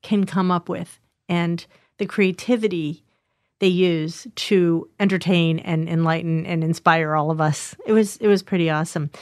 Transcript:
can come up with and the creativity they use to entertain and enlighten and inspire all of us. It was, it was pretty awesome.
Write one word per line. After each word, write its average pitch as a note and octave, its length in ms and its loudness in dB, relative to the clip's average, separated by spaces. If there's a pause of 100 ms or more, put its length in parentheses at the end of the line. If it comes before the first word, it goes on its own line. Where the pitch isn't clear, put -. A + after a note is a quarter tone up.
can G3+ 220 0
come F#3 260 0
up F3 180 -2
with F3 300 -10 (280)
and E3+ 380 -2 (320)
the G#3 80 -4
creativity F#3 1000 -2 (560)
they G3 80 2
use E3+ 580 0 (100)
to F3 520 2 (140)
entertain F3 580 2
and E3 300 -4
enlighten E3 560 0
and E3+ 180 -2
inspire E3 520 2
all D3+ 160 0
of D#3+ 100 -2
us. - 340 -2 (100)
It A3 60 -2
was, A3 260 2
it A3 100 0
was G3 140 4
pretty E3+ 280 0
awesome. D3+ 400 -4 (120)